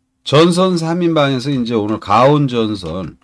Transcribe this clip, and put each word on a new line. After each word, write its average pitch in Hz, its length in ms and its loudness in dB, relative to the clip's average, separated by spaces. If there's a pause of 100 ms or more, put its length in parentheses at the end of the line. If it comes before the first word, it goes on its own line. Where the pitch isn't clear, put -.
(260)
전선 175 520 2
삼 165 280 -4
인방에서 143 460 0
이제 120 260 -2
오늘 107 240 -2
가온 135 480 2
전선, 101 760 -6